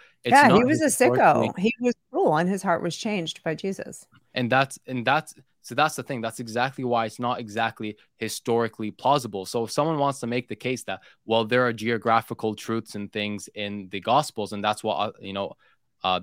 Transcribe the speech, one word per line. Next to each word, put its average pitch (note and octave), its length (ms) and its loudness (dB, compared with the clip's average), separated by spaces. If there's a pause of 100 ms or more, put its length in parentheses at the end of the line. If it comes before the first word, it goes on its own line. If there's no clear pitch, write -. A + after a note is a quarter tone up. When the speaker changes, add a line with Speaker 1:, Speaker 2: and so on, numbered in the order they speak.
(240)
Speaker 1:
it's - 80 0
Speaker 2:
Yeah, C4+ 180 10
he G#3+ 100 8
Speaker 1:
not B3 60 6
Speaker 2:
was D#4 160 2
a D#4 40 2
Speaker 1:
historically - 640 4
Speaker 2:
sicko. - 80 -8
He G#3 240 2
was A#3+ 140 2 (160)
cruel A#3+ 260 2
and F3 100 2
his F#3+ 140 0
heart F#3 220 0
was E3+ 120 -2
changed G3 480 -6
by D#3+ 120 -2
Jesus. - 500 -8 (300)
Speaker 1:
And A#2+ 160 0
that's, C3 340 2
and B2+ 200 -6
that's, D3 280 0 (280)
so - 140 -14
that's D3 200 0
the B2+ 80 -8
thing. B2 180 -6
That's A2+ 180 -6
exactly B2 440 -4
why A#2+ 220 0
it's A2 140 -10
not B2 200 -4
exactly A2 580 -6 (200)
historically A2+ 720 -2
plausible. A#2 540 0
So A#2+ 180 -4
if A2 80 -8
someone D#3 260 0
wants C#3 220 -2
to A#2+ 80 -6
make B2 200 -4
the A2 80 -8
case B2+ 280 -6
that, F#2+ 180 -8 (240)
well, A2+ 200 2
there B2 200 2
are A#2+ 80 0
geographical A2+ 800 0
truths A2+ 400 -6
and G2+ 160 -8
things G#2 440 -6
in G2+ 340 -8
the G2 100 -8
Gospels, A2 540 0
and G2+ 100 -6
that's G#2+ 200 -2
what, G#2 120 0
uh, G#2 240 -2
you G2+ 140 -12
know, G2 200 -6 (480)
uh, F#2 220 0